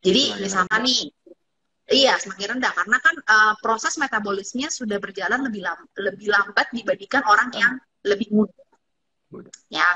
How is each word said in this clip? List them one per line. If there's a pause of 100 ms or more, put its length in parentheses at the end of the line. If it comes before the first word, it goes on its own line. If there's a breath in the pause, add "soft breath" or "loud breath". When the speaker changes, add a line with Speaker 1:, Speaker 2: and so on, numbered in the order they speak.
Speaker 1:
Jadi
Speaker 2:
Semakin
Speaker 1:
misalkan
Speaker 2:
rendah.
Speaker 1:
nih, (880)
iya
semakin
rendah
karena
kan,
eh,
proses
metabolismenya
sudah
berjalan
lebih
lam-,
lebih
lambat
dibandingkan
orang
Speaker 2:
Lambat.
Speaker 1:
yang (300)
lebih
muda. (680)
Speaker 2:
Muda. (200)
Speaker 1:
Ya.